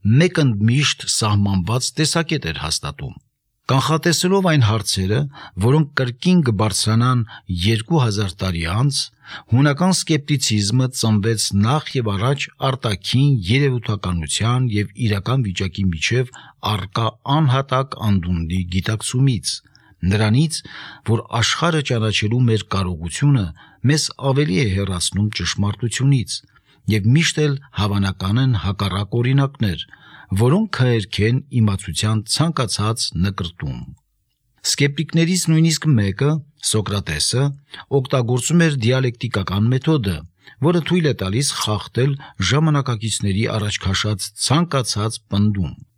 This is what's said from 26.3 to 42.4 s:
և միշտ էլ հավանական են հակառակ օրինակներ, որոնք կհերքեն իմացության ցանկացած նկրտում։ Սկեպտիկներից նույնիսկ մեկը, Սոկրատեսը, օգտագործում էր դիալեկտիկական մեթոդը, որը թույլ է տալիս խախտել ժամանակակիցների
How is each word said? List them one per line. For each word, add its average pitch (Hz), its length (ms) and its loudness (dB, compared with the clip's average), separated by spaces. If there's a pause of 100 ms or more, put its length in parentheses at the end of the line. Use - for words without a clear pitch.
և 107 180 0
միշտ 151 320 4
էլ 151 160 2 (180)
հավանական 98 680 0
են 131 140 2
հակառակ 98 600 -4
օրինակներ, 127 720 0 (460)
որոնք 135 400 2
կհերքեն 117 680 0 (140)
իմացության 107 720 0
ցանկացած 120 920 -2
նկրտում։ 82 640 -4 (840)
Սկեպտիկներից 165 800 0
նույնիսկ 160 440 2
մեկը, 113 440 2 (300)
Սոկրատեսը, 101 840 -2 (440)
օգտագործում 127 760 0
էր 151 160 2
դիալեկտիկական 113 880 0
մեթոդը, 127 480 0 (400)
որը 170 260 2
թույլ 170 240 0
է 131 80 2
տալիս 101 380 -2
խախտել 120 640 -2 (240)
ժամանակակիցների 110 1080 0